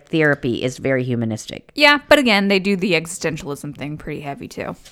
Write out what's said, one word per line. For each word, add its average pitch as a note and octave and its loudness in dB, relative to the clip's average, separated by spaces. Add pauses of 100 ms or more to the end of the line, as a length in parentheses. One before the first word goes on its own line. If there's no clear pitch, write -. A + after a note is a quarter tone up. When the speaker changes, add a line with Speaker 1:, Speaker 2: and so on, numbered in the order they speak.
Speaker 1:
therapy C#3+ 2
is B2+ -2
very C3 0
humanistic. A#2 -6
Speaker 2:
Yeah, D4 4 (100)
but D4 8
again, G#3 4
they G3 4
do G3 2
the F#3 0
existentialism D#3 -4
thing D3 -10
pretty D3+ -12
heavy C#3 -12
too. - -10 (160)